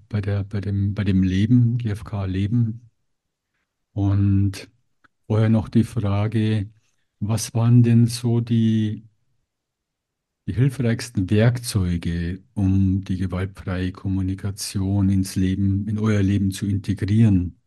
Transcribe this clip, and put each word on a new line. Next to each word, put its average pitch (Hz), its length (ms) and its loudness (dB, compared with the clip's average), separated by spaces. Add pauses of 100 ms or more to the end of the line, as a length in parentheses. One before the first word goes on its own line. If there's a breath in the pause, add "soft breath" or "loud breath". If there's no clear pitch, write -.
bei 104 120 -2
der, 101 220 -2
bei 101 180 -6
dem, 101 320 -2
bei 101 100 -4
dem 95 200 2
Leben, 117 560 2
G-F-K-Leben. 104 1120 -4 (1040)
Und 101 760 0 (560)
vorher 110 240 2
noch 110 180 2
die 120 160 2
Frage, 107 840 -2 (500)
was 104 360 -4
waren 120 260 6
denn 117 240 6
so 117 340 -2
die, 110 680 0 (1400)
die 101 60 -6
hilfreichsten 113 760 -2
Werkzeuge, 90 1120 0 (100)
um 95 500 2
die 92 140 -4
gewaltfreie 92 720 -6
Kommunikation 95 1160 -2
ins 95 260 0
Leben, 98 520 0
in 107 100 -4
euer 107 240 0
Leben 98 300 0
zu 101 160 -6
integrieren? 101 1000 0